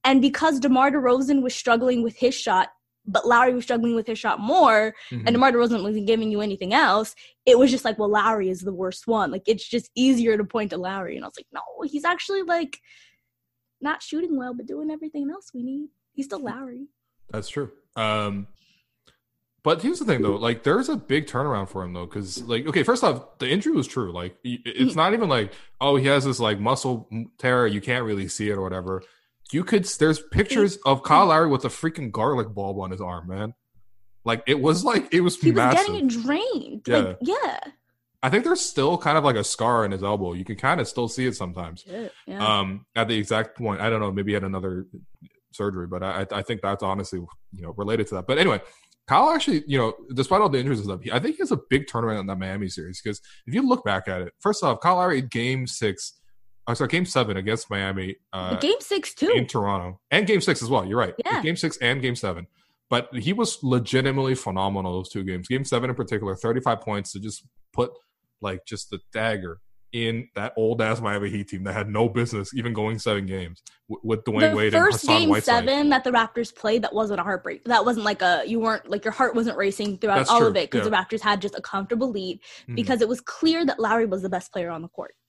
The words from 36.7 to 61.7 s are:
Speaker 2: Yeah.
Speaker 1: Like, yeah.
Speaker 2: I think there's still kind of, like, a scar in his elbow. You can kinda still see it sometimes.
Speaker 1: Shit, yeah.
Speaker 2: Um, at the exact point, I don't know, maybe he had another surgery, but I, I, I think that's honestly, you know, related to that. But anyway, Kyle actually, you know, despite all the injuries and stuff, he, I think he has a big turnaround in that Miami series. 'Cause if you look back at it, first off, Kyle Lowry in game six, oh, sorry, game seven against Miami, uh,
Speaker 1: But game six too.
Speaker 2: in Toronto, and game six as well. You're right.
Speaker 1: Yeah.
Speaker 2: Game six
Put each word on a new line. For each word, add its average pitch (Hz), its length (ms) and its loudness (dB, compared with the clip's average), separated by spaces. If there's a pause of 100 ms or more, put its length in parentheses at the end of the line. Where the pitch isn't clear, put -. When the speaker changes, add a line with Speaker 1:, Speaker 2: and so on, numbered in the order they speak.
Speaker 2:
Yeah. 233 100 4
Speaker 1:
Like, - 240 0
yeah. 427 380 -2 (640)
Speaker 2:
I 131 80 2
think 208 140 2
there's 349 180 0
still 147 360 0
kind 156 200 2
of, 147 60 4
like, 131 140 4
a 104 60 0
scar 117 420 2
in 101 60 -2
his 95 120 -4
elbow. 98 300 -2
You 92 120 -8
can 110 100 -8
kinda 131 300 0
still 120 220 -4
see 127 180 -4
it 123 100 -2
sometimes. 90 520 -10
Speaker 1:
Shit, 202 260 -12 (140)
yeah. 208 320 0
Speaker 2:
Um, 190 260 -6 (100)
at 113 120 0
the 113 100 -2
exact 110 400 -2
point, 101 240 -4
I 110 80 0
don't 110 120 0
know, 101 100 -2
maybe 101 200 -4
he - 40 0
had 98 80 -2
another 95 420 -6 (680)
surgery, 95 360 -6
but 90 160 -8
I, 95 180 -4
I, 98 60 -4 (120)
I - 40 -6
think 110 180 -6
that's 98 220 -4
honestly, 95 360 -4
you 87 440 -16
know, 85 140 -12
related 104 300 -2
to 104 80 -8
that. 90 120 -8
But 135 100 0
anyway, 156 240 2 (460)
Kyle 240 240 4
actually, 277 340 0
you 139 140 0
know, 113 160 0 (180)
despite 156 280 2
all 202 80 4
the 135 100 2
injuries 127 200 -2
and 101 100 -6
stuff, 92 120 -6
he, - 100 -8
I 117 80 0
think 311 180 -2
he 370 40 -6
has 285 100 -2
a 165 60 0 (120)
big 139 180 2
turnaround 113 320 -4
in 98 80 -6
that 98 100 -6
Miami 95 300 -6
series. 90 340 -12
'Cause 104 180 -6 (280)
if 127 80 -8
you 262 120 2
look 247 160 2
back 98 240 0
at 92 140 -4
it, 87 180 -10
first 202 240 0
off, 131 180 2
Kyle 180 160 4
Lowry 180 220 2
in 131 80 -4
game 127 380 -2
six, - 540 -6 (480)
oh, 117 80 -2
sorry, 127 140 -2
game 175 160 2
seven 107 320 0
against 107 340 -4
Miami, 98 460 -4 (160)
uh, 92 180 -6
Speaker 1:
But - 100 -2
game 427 200 0
six - 340 -6
too. 359 180 0
Speaker 2:
in 143 140 2
Toronto, 98 520 -2 (120)
and 180 160 2
game 196 140 2
six - 200 0
as 113 80 -6
well. 110 160 0
You're 104 140 -2
right. 104 160 -2 (100)
Speaker 1:
Yeah. 359 160 -2
Speaker 2:
Game 165 140 -2
six 156 220 -6